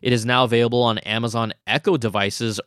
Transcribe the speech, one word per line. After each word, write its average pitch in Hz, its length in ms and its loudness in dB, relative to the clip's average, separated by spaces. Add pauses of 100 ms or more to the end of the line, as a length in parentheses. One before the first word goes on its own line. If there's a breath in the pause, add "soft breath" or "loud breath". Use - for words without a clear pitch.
it 123 120 0
is 113 120 0
now 123 200 2
available 120 380 2
on 113 160 2
Amazon 113 540 -4 (140)
Echo 147 320 0
devices 104 680 -2